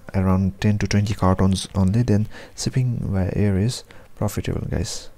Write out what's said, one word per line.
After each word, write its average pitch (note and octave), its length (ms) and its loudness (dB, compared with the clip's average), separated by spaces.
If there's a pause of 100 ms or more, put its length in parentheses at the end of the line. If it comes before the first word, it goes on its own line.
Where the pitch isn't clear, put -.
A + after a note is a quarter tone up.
(140)
around F#2+ 460 2
ten G#2 160 2
to G2+ 100 -2
twenty G2+ 280 0
cartons F#2+ 600 2
only, F#2+ 280 2
then G#2 260 2 (260)
shipping B2+ 480 -2
via F#2 320 -2
air G2+ 240 2
is A2+ 240 0 (340)
profitable, - 520 -4
guys. - 500 -4